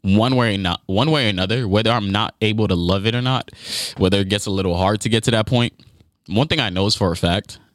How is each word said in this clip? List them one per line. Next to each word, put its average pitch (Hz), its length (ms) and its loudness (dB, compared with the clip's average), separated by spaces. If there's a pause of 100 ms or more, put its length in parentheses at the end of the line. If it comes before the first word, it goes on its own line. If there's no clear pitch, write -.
one 110 340 4
way 117 180 2
or 98 40 -4
not, 90 280 -2
one 110 240 2
way - 160 2
or - 20 2
another, 101 400 -2
whether 110 220 2
I'm 104 200 0
not 104 300 -2
able 107 280 2
to 95 60 2
love 92 320 0
it 113 80 0
or 123 80 -2
not, 127 280 -4 (460)
whether 95 240 2
it 95 80 -2
gets 104 180 -2
a 107 40 -6
little 95 260 -2
hard 98 260 0
to - 60 -4
get 110 160 0
to - 80 2
that 110 140 0
point, 120 260 0 (560)
one 123 200 0
thing 160 120 -2
I 107 100 -2
know 95 160 0
is 110 80 0
for 90 180 0
a 82 40 -4
fact 90 420 -2 (160)